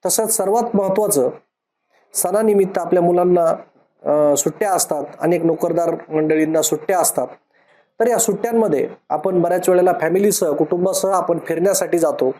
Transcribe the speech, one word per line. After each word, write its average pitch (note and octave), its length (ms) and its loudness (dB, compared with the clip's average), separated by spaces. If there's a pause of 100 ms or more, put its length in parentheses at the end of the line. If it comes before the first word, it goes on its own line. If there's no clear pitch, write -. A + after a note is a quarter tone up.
तसंच G#3 320 -2
सर्वात G#3+ 380 0
महत्त्वाचं, F#3+ 540 0 (840)
सणानिमित्त G3+ 640 0
आपल्या F3 260 0
मुलांना, F3 420 4 (580)
अ, D3 340 2
सुट्ट्या F#3+ 360 -2
असतात, D#3 300 -2 (160)
अनेक E3 240 0
नोकरदार E3 460 0
मंडळींना D#3 720 0
सुट्ट्या D#3 380 -2
असतात, C#3 280 -2 (720)
तर A3+ 80 2
या A#3 100 0
सुट्ट्यांमध्ये G#3 720 0 (200)
आपण F3 320 0
बऱ्याच F3+ 280 0
वेळेला F3+ 320 4
फॅमिलीसह, F#3 500 0
कुटुंबासह F#3 580 -2
आपण E3+ 380 0
फिरण्यासाठी E3+ 520 0
जातो. C#3 400 0